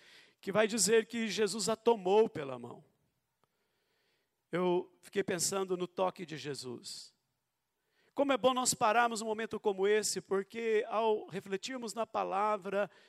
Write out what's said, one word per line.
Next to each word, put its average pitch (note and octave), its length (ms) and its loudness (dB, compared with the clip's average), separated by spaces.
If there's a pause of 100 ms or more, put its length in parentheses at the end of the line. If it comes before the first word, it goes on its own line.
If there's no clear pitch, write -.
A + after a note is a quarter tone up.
(400)
que G3 120 -6
vai G#3+ 160 4
dizer A3 380 4
que A3+ 200 -4
Jesus G3+ 420 -2
a A3+ 60 0
tomou G#3+ 540 4
pela C3+ 300 -8
mão. - 260 -14 (1700)
Eu F3+ 360 0 (140)
fiquei G3 220 -4
pensando F#3 520 -2
no F3 120 -6
toque F#3 360 -2
de D#3 120 -10
Jesus. B2+ 760 -12 (1000)
Como C#4 180 2
é C4 40 4
bom B3+ 180 2
nós B3 180 0
pararmos A#3 480 2
um A3+ 60 -8
momento A3 320 -4
como G3 280 0
esse, G#3 340 2
porque G#3+ 680 -2
ao A3 380 0
refletirmos G3 680 -8
na A3 140 -4
palavra, G3 840 -2 (200)